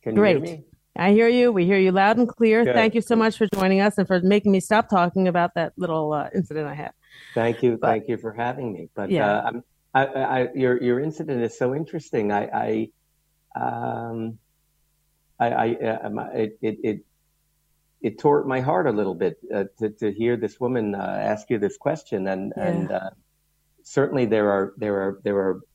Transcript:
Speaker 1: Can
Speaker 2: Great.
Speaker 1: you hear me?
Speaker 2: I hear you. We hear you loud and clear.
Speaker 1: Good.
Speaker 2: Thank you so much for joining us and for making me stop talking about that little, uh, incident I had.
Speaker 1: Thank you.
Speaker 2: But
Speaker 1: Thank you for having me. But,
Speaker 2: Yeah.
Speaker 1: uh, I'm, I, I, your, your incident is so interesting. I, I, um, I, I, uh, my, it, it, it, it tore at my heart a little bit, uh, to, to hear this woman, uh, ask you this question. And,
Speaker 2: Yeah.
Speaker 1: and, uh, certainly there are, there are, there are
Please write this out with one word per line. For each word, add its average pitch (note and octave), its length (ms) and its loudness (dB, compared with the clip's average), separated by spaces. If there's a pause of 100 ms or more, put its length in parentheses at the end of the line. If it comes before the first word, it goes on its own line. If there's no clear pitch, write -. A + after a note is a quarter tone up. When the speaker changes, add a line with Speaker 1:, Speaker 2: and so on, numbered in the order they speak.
Speaker 1:
Can - 140 -4
Speaker 2:
Great. G3+ 240 6
Speaker 1:
you D3+ 60 -4
hear E3 120 -10
me? - 60 -20 (320)
Speaker 2:
I F#3+ 160 2
hear A3+ 160 6
you. B3 240 4
We F#3 140 2
hear G3 120 4
you F#3 140 4
loud G3 260 4
and A#3+ 100 4
clear. A3+ 380 4
Speaker 1:
Good. - 80 2
Speaker 2:
Thank A3 220 4
you A#3 60 2
so A#3 140 0
much A3 220 2
for G#3+ 160 2
joining F#3+ 280 2
us G3+ 160 2
and F#3+ 100 2
for F#3 140 2
making G3+ 300 4
me F#3+ 80 4
stop - 300 0
talking F#3 380 2
about F3 280 2
that E3 220 -2
little, D#3+ 360 -2
uh, C#3+ 200 -4
incident D3+ 340 -4
I C#3 60 -8
had. D3 180 -10 (420)
Speaker 1:
Thank A#2 300 0
you. A#2 160 4
Speaker 2:
But - 80 0
Speaker 1:
Thank A2+ 220 0
you A2+ 80 -2
for A2 160 -8
having A#2+ 400 -6
me. E2 220 -14
But, - 140 -6
Speaker 2:
Yeah. D3 280 2
Speaker 1:
uh, - 80 -2
I'm, A#2 180 -6 (300)
I, C3+ 120 2
I, C3 480 -2
your, B2 280 0
your B2 180 0
incident D3+ 440 -4
is A2+ 140 -4
so B2+ 180 -2
interesting. C#3+ 560 -4
I, A2 580 -2 (680)
I, A#2+ 60 -8
um, A#2 760 -6 (1000)
I, A#2 100 2
I, A#2 260 0
uh, A2 340 -4
my, A2+ 220 -6
it, A2 300 -4
it, G#2+ 220 -2
it, A2 160 -2 (1000)
it A2 180 -4
tore D3 220 2
at - 60 -6
my C3 140 -2
heart D#3+ 260 0
a A#2+ 40 2
little G2 240 -2
bit, F2 220 -2 (160)
uh, G2 120 -2 (140)
to, G#2+ 120 -2
to G#2+ 200 -4
hear A#2 240 0
this G#2+ 240 -6
woman, A#2+ 340 -2
uh, G2 60 -6
ask G#2 500 -6
you A#2 80 0
this G2+ 200 -4
question. F#2+ 500 -4
And, F#2+ 300 -4
Speaker 2:
Yeah. G2 100 -4
Speaker 1:
and, - 240 -4
uh, F#2+ 180 -6 (760)
certainly C3+ 420 0
there G#2 260 2
are, G2 260 0
there G#2 180 -4
are, G2 280 -4
there G2+ 140 -2
are F#2+ 240 -2 (140)